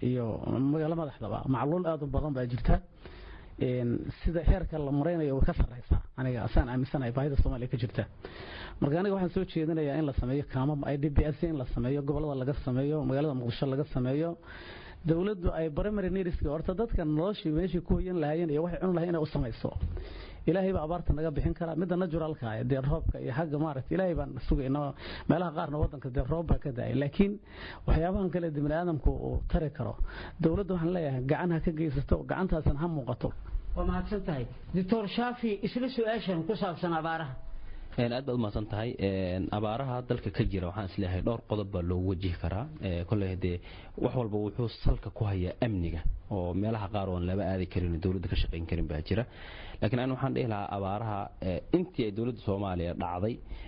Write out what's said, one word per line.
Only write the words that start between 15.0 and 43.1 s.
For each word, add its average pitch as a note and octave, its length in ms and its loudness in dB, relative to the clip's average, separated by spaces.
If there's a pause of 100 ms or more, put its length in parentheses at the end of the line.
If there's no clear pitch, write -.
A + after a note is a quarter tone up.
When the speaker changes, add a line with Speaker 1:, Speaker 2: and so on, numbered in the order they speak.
Speaker 1:
Dowladdu F3 480 4
ay E3 160 0
primary F#3+ 400 0
needs-ka F3 400 0
horta D#3+ 240 0
dadka G3+ 320 2
noloshii D#3+ 460 2
meeshii E3+ 300 2
ku F3+ 140 2
hoyan F3+ 260 0
lahaayeen D#3 280 2
iyo D3 140 2
waxay E3+ 160 -2
cuni F#3 140 2
lahaayeen E3+ 220 2
inay D#3+ 60 2
u D#3+ 40 2
samayso. C3+ 460 -2 (760)
Ilaahay F#3+ 260 4
baa E3+ 100 0
abaarta E3+ 300 0
naga D#3 180 0
bixin D#3+ 220 0
kara, E3 220 -4
midda F3 200 0
naturalka D#3+ 540 -2
ah, A2 140 -2
dee C3 180 2
roobka C#3+ 380 2
iyo C3+ 120 -2
xagga C#3+ 280 0
maaragtay D3+ 360 -2
Ilaahay F3+ 200 2
baan C#3+ 160 -2 (160)
sugaynaa. C#3 460 2 (360)
Meelaha E3+ 280 4
qaarna D3+ 200 -2
waddanka C#3+ 320 0
dee C3+ 180 0
roob D#3+ 200 0
baa - 100 6
ka C#3+ 140 -2
da'ay. A#2+ 240 -2
Laakiin D3 380 4 (540)
waxyaabahan F#3 420 4
kale E3+ 220 0
dee D3 100 -2
bini'aadamku D3+ 480 2
uu C3 380 -2
tari D#3+ 240 0
karo, G#2+ 240 -4 (460)
dowladdu F3+ 320 2
waxaan E3+ 200 2
leeyahay C#3 300 0
gacan D3+ 280 2
ha E3 80 2
ka E3+ 120 2
geysato, D3+ 560 0
gacantaasina D3+ 520 2
ha E3+ 80 0
muuqato. C3+ 420 -2 (460)
Speaker 2:
Waa F3 100 0
mahadsan F#3 400 0
tahay. C3+ 200 -2 (280)
Doctor F#3+ 340 2
Shaafi, A#3 560 0
isla B3 240 0
su'aashan G#3+ 600 0
ku G#3+ 80 0
saabsan F3 380 0
abaaraha. D#3+ 420 -2 (600)
Speaker 3:
Een, A#2+ 160 4
aad C3+ 120 -2
baad B2+ 100 0
u B2 40 2
mahadsan G#2+ 280 0
tahay. A2 320 -2
Een, F#2+ 520 2
abaaraha B2 560 -2
dalka A2 240 0
ka A#2 120 2
jira F#2+ 240 0
waxaan G2+ 180 -4
is F2+ 120 -6
leeyahay F#2 240 0
dhowr A#2 280 0
qodob G#2 220 0
baa F#2 100 -2
loogu F2+ 320 0
wajihi F2 280 -2
karaa. F#2 260 -2 (140)
Ee, F2 240 -2
kolley F#2+ 300 0